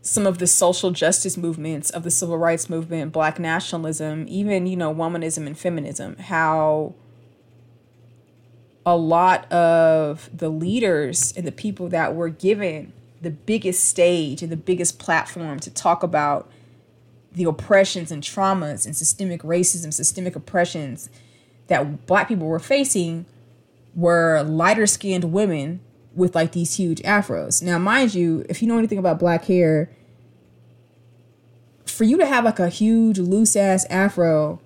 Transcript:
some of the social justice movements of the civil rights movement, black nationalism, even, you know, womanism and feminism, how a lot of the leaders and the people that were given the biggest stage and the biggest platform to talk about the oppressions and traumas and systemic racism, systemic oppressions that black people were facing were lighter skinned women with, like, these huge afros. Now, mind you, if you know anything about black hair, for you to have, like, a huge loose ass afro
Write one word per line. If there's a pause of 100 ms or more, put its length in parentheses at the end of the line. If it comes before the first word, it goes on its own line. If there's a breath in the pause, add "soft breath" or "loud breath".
some
of
the
social
justice
movements
of
the
civil
rights
movement,
black
nationalism,
even,
you
know,
womanism
and
feminism,
how (1900)
a
lot
of
the
leaders
and
the
people
that
were
given (260)
the
biggest
stage
and
the
biggest
platform
to
talk
about (800 soft breath)
the
oppressions
and
traumas
and
systemic
racism,
systemic
oppressions (580 soft breath)
that
black
people
were
facing (680)
were
lighter
skinned
women (320)
with,
like,
these
huge
afros.
Now,
mind
you,
if
you
know
anything
about
black
hair, (2000 soft breath)
for
you
to
have,
like,
a
huge
loose
ass
afro